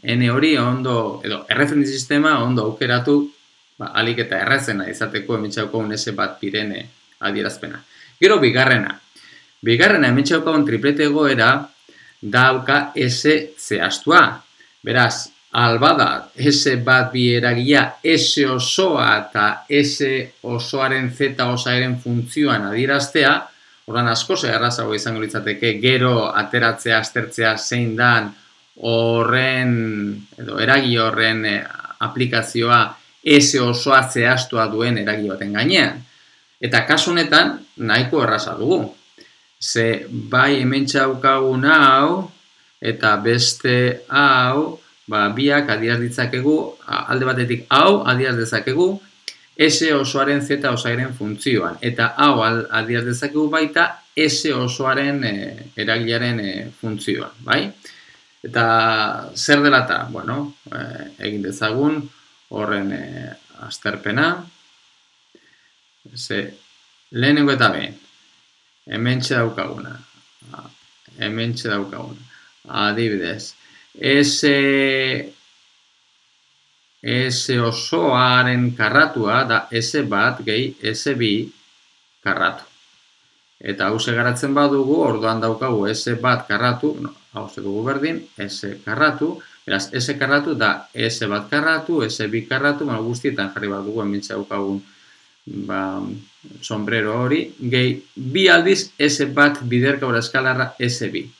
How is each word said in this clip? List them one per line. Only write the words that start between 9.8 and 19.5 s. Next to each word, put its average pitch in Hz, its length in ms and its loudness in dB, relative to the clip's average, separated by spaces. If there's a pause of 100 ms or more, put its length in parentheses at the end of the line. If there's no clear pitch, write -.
hementxe 139 280 2
daukagun 156 280 2
triplete 143 400 2
egoera 135 440 4 (680)
dauka 127 760 2
S 147 640 0
zehaztua. 104 640 2 (600)
Beraz, 120 460 0 (220)
albada 120 840 2
S 139 380 2 (100)
bat 127 280 2
bi 123 220 2
eragilea 123 680 2
S 160 440 2
osoa 131 600 0 (120)
eta 104 280 -2 (220)